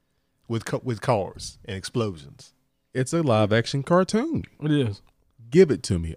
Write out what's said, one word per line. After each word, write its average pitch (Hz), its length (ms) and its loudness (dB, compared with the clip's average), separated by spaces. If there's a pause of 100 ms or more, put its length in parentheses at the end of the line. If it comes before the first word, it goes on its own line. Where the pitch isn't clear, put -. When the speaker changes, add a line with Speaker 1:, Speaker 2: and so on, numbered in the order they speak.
(480)
Speaker 1:
with 113 180 -4
ca-, - 160 -4
with 117 180 -4
cars - 640 -2
and 98 120 -8
explosions. 92 760 -6 (400)
Speaker 2:
It's 127 220 -4
a 170 80 2
live-action 113 640 2
cartoon. 208 600 2 (160)
Speaker 3:
It 151 120 -2
is. 131 280 0 (500)
Speaker 2:
Give 165 200 6
it 104 140 -2
to 95 140 0
me. 82 180 -6